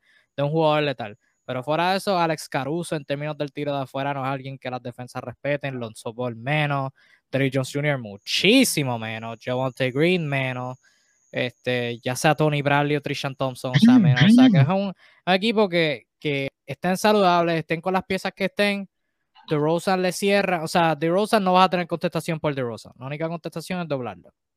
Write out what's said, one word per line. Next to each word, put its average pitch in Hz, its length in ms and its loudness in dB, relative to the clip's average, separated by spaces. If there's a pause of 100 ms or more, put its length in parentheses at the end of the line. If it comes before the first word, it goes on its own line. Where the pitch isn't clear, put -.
(340)
de 139 80 -4
un 143 80 0
jugador 151 340 4
letal. 120 340 -6 (260)
Pero 127 180 -6
fuera 160 280 0
de 196 80 0
eso, 190 200 -2
Alex 160 300 -2
Caruso 156 480 -4
en 143 80 -8
términos 147 320 -6
del 147 160 -6
tiro 143 240 -4
de 139 60 -4
afuera 139 320 -4
no 135 100 -6
es 135 60 -2
alguien 135 260 -8
que 131 140 -10
las 127 120 -8
defensas 123 400 -12
respeten, 139 560 -6
Lonzo 113 360 -10
Ball 120 220 -6
menos, 139 560 -2 (380)
Derrick 135 240 0
Jones 131 160 -2
junior 143 280 -2
muchísimo 131 1000 2
menos, 110 440 -8
Javonte 127 480 -2
Green 165 360 2
menos, 127 520 -4 (540)
este, 123 680 -4
ya 127 140 -4
sea 156 180 4
Tony 151 260 2
Bradley 143 360 2
o 139 40 -2
Trishan 143 360 -6
Thompson, 131 340 -6
o 131 80 -2
sea, 240 220 6
menos. 143 240 4
O 190 60 6
sea, 254 180 8
que 190 100 4
es 135 80 6
un, 190 260 -2 (340)
un 180 60 2
equipo 202 360 2
que, 160 400 0 (100)
que 139 300 -2 (180)
estén 180 300 -4
saludables, 175 640 4
estén 165 200 -4
con 185 120 -4
las 185 100 0
piezas 190 300 -6
que 196 140 -4
estén, 202 420 -2 (600)
DeRozan 170 540 0
le 185 80 0
cierra, 190 540 0
o - 20 -4
sea, 165 300 2
DeRozan 190 480 2
no 185 80 2
vas 185 140 8
a 180 40 2
tener 180 160 -2
contestación 165 540 -4
por 151 120 0
DeRozan, 120 460 -8
la 127 80 -12
única 151 220 -6
contestación 170 520 -8
es 170 60 -6
doblarlo. 123 480 -8 (220)